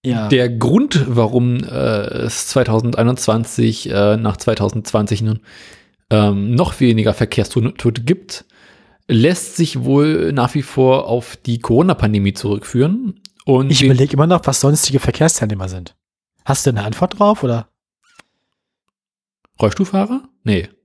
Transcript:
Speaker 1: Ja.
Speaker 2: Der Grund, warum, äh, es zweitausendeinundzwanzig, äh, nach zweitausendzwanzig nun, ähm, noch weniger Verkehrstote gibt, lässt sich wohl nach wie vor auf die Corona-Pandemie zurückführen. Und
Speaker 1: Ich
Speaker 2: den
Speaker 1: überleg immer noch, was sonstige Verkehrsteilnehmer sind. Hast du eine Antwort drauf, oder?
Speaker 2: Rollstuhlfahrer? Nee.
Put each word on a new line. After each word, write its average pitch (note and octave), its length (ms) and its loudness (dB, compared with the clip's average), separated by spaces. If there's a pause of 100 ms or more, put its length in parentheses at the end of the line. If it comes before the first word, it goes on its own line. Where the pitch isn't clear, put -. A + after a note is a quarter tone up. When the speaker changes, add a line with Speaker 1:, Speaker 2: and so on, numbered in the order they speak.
Speaker 1:
Ja. A2+ 240 -2
Speaker 2:
Der B2 200 4
Grund, C3+ 600 0
warum, A#2+ 560 0
äh, - 20 -10
es A#2 800 -4
zweitausendeinundzwanzig, A#2 1400 0
äh, A2 260 2
nach G#2+ 200 -2
zweitausendzwanzig G#2+ 880 -2
nun, A2 180 -2 (720)
ähm, G#2 440 2
noch - 240 0
weniger A2 340 2
Verkehrstote A2+ 920 -2
gibt, - 420 -4 (640)
lässt C#3 480 0
sich D3+ 260 -2
wohl C#3+ 500 2
nach B2+ 220 0
wie C#3+ 80 -2
vor C3 460 2
auf A#2 280 -4
die A#2 220 -4
Corona-Pandemie A2+ 760 2
zurückführen. D3 840 -2 (240)
Und C3+ 260 2
Speaker 1:
Ich C3 100 2
Speaker 2:
den C3+ 60 4
Speaker 1:
überleg C3 260 4
immer D3 160 4
noch, F3 180 2
was C3+ 140 0
sonstige C#3 400 2
Verkehrsteilnehmer G#2+ 680 0
sind. F2+ 280 -14 (480)
Hast - 220 -2
du C3+ 40 4
eine G2+ 140 -2
Antwort G#2+ 340 -4
drauf, G#3 240 2
oder? A#2 240 -2 (1900)
Speaker 2:
Rollstuhlfahrer? G3 680 -2 (160)
Nee. F#2+ 240 0 (160)